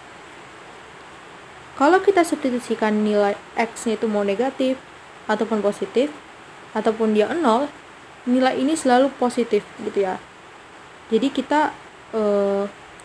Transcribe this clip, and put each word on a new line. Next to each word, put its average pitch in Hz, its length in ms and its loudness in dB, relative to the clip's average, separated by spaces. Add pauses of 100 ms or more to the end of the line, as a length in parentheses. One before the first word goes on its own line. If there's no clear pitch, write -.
(1700)
kalau 320 240 4
kita 381 240 4
substitusikan 226 800 -2
nilai 208 320 2 (240)
X-nya 226 400 -4
itu 233 80 -2
mau 208 160 0
negatif, 262 560 -2 (480)
ataupun 214 400 -2
positif, 226 480 -2 (560)
ataupun 220 400 0
dia 214 240 2
nol, 285 320 2 (560)
nilai 254 320 2
ini 294 240 0
selalu 262 400 4
positif, 233 480 -2 (160)
gitu 208 240 -2
ya. 185 160 -8 (880)
Jadi, 220 240 2
kita, 294 400 0 (400)
eh, 202 560 0 (340)